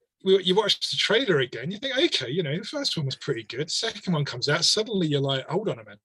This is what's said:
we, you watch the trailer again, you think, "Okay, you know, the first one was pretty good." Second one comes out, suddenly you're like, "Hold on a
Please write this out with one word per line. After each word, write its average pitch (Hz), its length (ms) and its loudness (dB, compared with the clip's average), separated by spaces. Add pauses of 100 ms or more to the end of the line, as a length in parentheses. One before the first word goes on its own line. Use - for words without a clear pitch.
(240)
we, 190 200 6
you 180 100 2
watch 202 380 2
the 135 40 -4
trailer 196 440 4
again, 131 320 -4
you 208 80 -6
think, 262 180 -4
"Okay, 277 320 0
you 170 140 0
know, 143 140 -2
the 214 60 -6
first - 320 -4
one 143 120 -2
was 131 100 -4
pretty 117 260 -4
good." 131 260 -6
Second 214 440 -4
one 147 120 2
comes 123 220 -6
out, 160 160 2
suddenly 214 440 2
you're 143 120 2
like, 135 300 -2
"Hold 196 200 -2
on 117 100 -4
a 107 40 -16 (220)